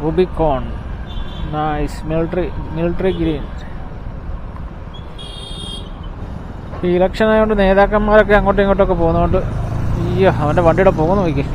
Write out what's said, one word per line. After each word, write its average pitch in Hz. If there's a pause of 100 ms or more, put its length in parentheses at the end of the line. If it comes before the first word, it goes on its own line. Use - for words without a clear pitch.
Rubicon, 160 (920)
നൈസ്. 147 (120)
മിലിറ്ററി, 165 (300)
മിലിറ്ററി 170
ഗ്രീൻ. 160 (3500)
ഈ - (100)
ഇലക്ഷൻ 190
ആയതുകൊണ്ട് 220
നേതാക്കന്മാരൊക്കെ 208
അങ്ങോട്ടും 196
ഇങ്ങോട്ടൊക്കെ 190
പോകുന്നതുകൊണ്ട്, 170 (640)
അയ്യോ, 185 (120)
അവൻ്റെ 151
വണ്ടിയുടെ 180
പുക 160 (100)
നോക്കി. 143